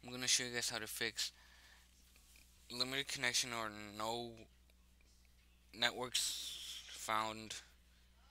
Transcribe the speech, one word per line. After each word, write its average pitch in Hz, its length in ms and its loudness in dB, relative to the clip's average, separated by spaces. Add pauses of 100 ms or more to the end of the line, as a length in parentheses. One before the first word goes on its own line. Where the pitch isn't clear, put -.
I'm 123 80 -10
gonna 127 140 -2
show 127 180 6
you 123 100 -4
guys 120 160 2
how 120 80 -2
to 107 80 -4
fix - 460 -2 (1400)
limited 131 380 0
connection 127 440 4
or 113 180 0 (260)
no 117 340 0 (1500)
networks - 1120 0
found 110 640 0 (760)